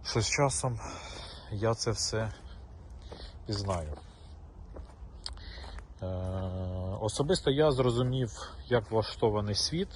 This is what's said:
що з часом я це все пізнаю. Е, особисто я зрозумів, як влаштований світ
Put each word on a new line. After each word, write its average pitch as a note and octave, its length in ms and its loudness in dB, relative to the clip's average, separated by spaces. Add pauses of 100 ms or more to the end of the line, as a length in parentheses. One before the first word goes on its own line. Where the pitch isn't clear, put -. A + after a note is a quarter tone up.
що - 180 2
з - 80 2
часом C3 500 4 (720)
я A2 220 4
це - 180 2
все A2 420 0 (1120)
пізнаю. F#2+ 520 0 (2000)
Е, F#2+ 60 -4 (960)
особисто C#3+ 500 4
я D3+ 200 8
зрозумів, B2+ 800 2 (160)
як A#2 240 4
влаштований G#2+ 640 2
світ F3 400 0